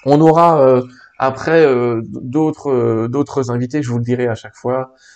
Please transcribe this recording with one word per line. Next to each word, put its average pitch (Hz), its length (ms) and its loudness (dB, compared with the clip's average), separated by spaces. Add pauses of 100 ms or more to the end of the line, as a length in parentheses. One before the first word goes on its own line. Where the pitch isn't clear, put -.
On 143 160 4
aura, 160 400 4
euh, 131 220 4 (380)
après, 160 440 0
euh, 120 420 0
d'autres, 143 680 -4
euh, 117 360 0
d'autres 135 440 -4
invités, 123 320 -4
je 123 80 -6
vous 120 80 -2
le 120 40 -4
dirai 123 240 -2
à 113 60 -2
chaque 110 220 -14
fois, 127 380 -6 (220)